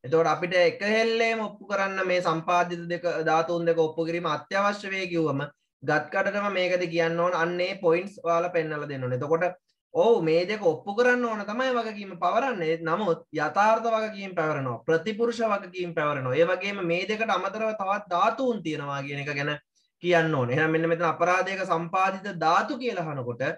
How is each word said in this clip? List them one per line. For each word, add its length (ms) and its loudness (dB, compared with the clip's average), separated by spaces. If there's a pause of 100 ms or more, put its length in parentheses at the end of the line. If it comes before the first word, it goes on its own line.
එතකොට 240 4
අපිට 280 0
එක 280 4
හෙල්ලේම 560 2
ඔප්පු 280 -8
කරන්න 400 -2
මේ 140 2
සම්පාදිත 680 0
දෙක, 160 -4 (200)
ධාතුන් 420 2
දෙක 120 4
ඔප්පු 280 0
කිරීම 220 -4
අත්‍යවශ්‍ය 640 -2
වේ 180 -4
කිව්වම 360 0 (400)
ගත් 240 0
කඩටම 440 -2
මේකද 360 0
කියන්න 320 0
ඕන. 140 2
අන්න 260 0
ඒ 180 -2
පොයින්ට්ස් 420 2
ඔයාලා 320 0
පෙන්නලා 360 -2
දෙන්න 160 -6
ඕනේ. 140 -2
එතකොට 280 0 (480)
ඔව් 300 6
මේ 220 4
දෙක 160 -4
ඔප්පු 340 0
කරන්න 300 4
ඕන 160 -4
තමයි 320 -2
වගකීම 420 -4
පවරන්නේ. 640 0
නමුත් 400 0 (120)
යථාර්ථ 560 2
වගකීම් 460 -2
පැවරෙනවා. 500 -2
ප්‍රතිපුරුෂ 580 0
වගකීම් 520 -2
පැවරෙනවා. 420 -2
ඒ 100 6
වගේම 360 -2
මේ 240 0
දෙකට 240 -4
අමතරව 460 -2
තවත් 340 -2
ධාතුන් 540 2
තියෙනවා 400 -4
කියන 160 -6
එක 100 -6
ගැන 220 -2 (520)
කියන්න 320 4
ඕනේ. 200 0
එහෙනම් 160 2
මෙන්න 180 2
මෙතන 160 0
අපරාධයක 580 0
සම්පාදිත 640 -2 (100)
ධාතු 400 2
කියලා 280 -4
අහනකොට 380 -6 (140)